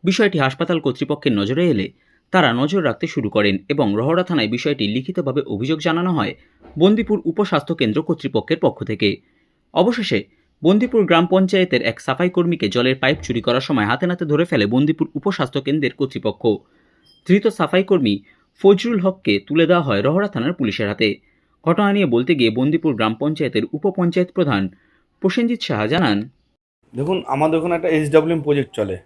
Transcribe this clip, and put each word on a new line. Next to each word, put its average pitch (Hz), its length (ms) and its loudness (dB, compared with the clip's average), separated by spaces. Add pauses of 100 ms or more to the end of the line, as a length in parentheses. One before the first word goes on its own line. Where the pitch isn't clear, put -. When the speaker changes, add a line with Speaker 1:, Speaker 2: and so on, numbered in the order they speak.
Speaker 1:
বিষয়টি 190 360 0
হাসপাতাল 160 400 0
কর্তৃপক্ষের 139 520 -4
নজরে 123 380 0
এলে 98 220 -2 (400)
তারা 151 220 2
নজর 151 320 -2
রাখতে 127 220 -2
শুরু 110 220 -4
করেন 101 280 2 (120)
এবং 127 260 0
রহড়া 160 280 0
থানায় 143 240 -2
বিষয়টি 120 400 -2
লিখিতভাবে 135 540 -2
অভিযোগ 131 380 -4
জানানো 175 320 0
হয় 147 240 -2 (440)
বন্দিপুর 208 460 2
উপস্বাস্থ্য 180 500 -2
কেন্দ্র 117 260 0
কর্তৃপক্ষের 160 600 -2
পক্ষ 123 220 -2
থেকে। 104 340 -2 (560)
অবশেষে 185 500 0 (400)
বন্দিপুর 208 420 2
গ্রাম 170 220 4
পঞ্চায়েতের 185 540 2
এক - 200 -4
সাফাই 175 280 -2
কর্মীকে 170 400 0
জলের 127 260 0
পাইপ 135 260 0
চুরি 117 200 -4
করার 123 200 0
সময় 123 240 -2
হাতে 131 220 -2
নাতে 175 180 -4
ধরে 151 200 0
ফেলে 117 200 0
বন্দিপুর 139 500 0
উপস্বাস্থ্য 147 460 -4
কেন্দ্রের 139 320 -2
কর্তৃপক্ষ। 120 540 -4 (800)
ধৃত 202 200 2
সাফাই 190 360 0
কর্মী 127 360 2 (420)
ফজরুল 202 380 4
হককে 180 480 0
তুলে 156 200 2
দেওয়া 175 140 4
হয় 110 200 0
রহড়া 170 260 0
থানার 156 260 -4
পুলিশের 110 340 -2
হাতে। 104 280 0 (500)
ঘটনা 196 280 2
নিয়ে 202 120 2
বলতে 127 300 2
গিয়ে 120 140 2
বন্দিপুর 139 460 0
গ্রাম 110 200 0
পঞ্চায়েতের 139 480 -2 (100)
উপপঞ্চায়েত 180 580 -2
প্রধান 110 380 -2 (500)
প্রসেনজিৎ 233 420 -2
সাহা 107 260 -4
জানান, 123 420 0 (680)
Speaker 2:
দেখুন, 160 320 -2
আমাদের 156 320 0
ওখানে 170 160 -2
একটা 170 120 -2
এসডব্লিউএম 156 540 2
প্রজেক্ট 143 340 0
চলে 98 300 -4